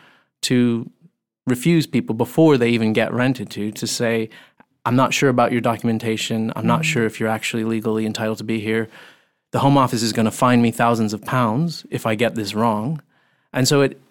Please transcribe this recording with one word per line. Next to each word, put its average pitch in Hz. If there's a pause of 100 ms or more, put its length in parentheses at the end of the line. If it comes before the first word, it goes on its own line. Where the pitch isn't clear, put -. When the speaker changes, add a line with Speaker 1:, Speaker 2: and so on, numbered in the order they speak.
(440)
Speaker 1:
to 120 (560)
refuse 147
people 117
before 143
they 120
even 110
get 110
rented 123
to, 107
to -
say, 113 (560)
"I'm 120
not 131
sure 139
about 123
your 120
documentation. 113
I'm 110
not 120
Speaker 2:
Mm. 156
Speaker 1:
sure 139
if 107
you're 110
actually 113
legally 110
entitled 110
to -
be 113
here. 110 (600)
The -
Home 139
Office 123
is 113
gonna 110
fine 123
me 117
thousands 113
of 104
pounds 131
if 131
I 110
get 107
this 104
wrong." 113 (540)
And 127
so 143
it, -